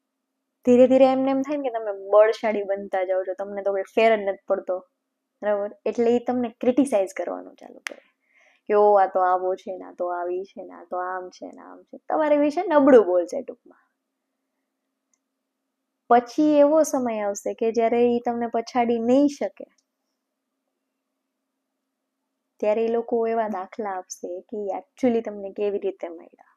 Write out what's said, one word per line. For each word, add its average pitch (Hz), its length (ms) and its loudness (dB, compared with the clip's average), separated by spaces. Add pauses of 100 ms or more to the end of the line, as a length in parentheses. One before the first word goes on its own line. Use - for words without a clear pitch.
(640)
ધીરે 247 220 8
ધીરે 262 180 6
એમને 262 260 2
એમ 269 120 -2
થાય 294 140 -6
ને 277 120 -6
કે 226 100 -6
તમે 202 320 -8
બળશાળી 214 520 4
બનતા 196 420 -4
જાઓ 185 200 -2
છો, 185 100 -6
તમને 202 280 -10
તો 196 100 -2
કોઈ 196 100 -2
ફેર 226 340 2
જ 208 40 -4
નથી 190 280 -6
પડતો, 190 300 -4 (640)
બરાબર? 208 340 -4 (100)
એટલે 233 240 0
ઈ 240 80 2
તમને 247 300 -4 (120)
ક્રિટિસાઇઝ 247 560 0
કરવાનું 180 380 -10
ચાલુ - 240 -20
કરે - 240 -18 (640)
કે, 208 80 -2
"ઓ, 208 200 6
આ 190 120 4
તો 185 140 -2
આવો 185 340 0
છે 185 220 -12
ને, 180 80 -16
આ 180 80 -18
તો 175 160 -8
આવી 180 360 -6
છે 196 180 -18
ને, 180 120 -20
આ 175 100 -20
તો 180 120 -12
આમ 185 340 -8
છે - 160 -18
ને, 175 160 -20
આમ 180 200 -20
છે." - 160 -20
તમારી 302 380 0
વિશે 294 300 0
નબળું 285 400 6
બોલશે 175 360 -2
ટૂંકમાં. - 360 -20 (2250)
પછી 294 480 4
એવો 294 240 6
સમય 254 380 -4
આવશે 202 340 -6
કે 226 180 -2
જ્યારે 233 440 2
ઈ 240 40 -4
તમને 240 260 -4
પછાડી 233 520 -2
નહીં 254 300 2
શકે, 226 360 -8 (3000)
ત્યારે 214 240 0
ઈ 226 40 -2
લોકો 233 380 -2
એવા 226 220 -2
દાખલા 202 420 -8
આપશે 185 500 -12
કે - 160 -14
ઈ 208 100 -8
actually 226 540 -4
તમને 202 320 -12
કેવી 202 260 -4
રીતે 190 300 -8
મળ્યા. - 480 -20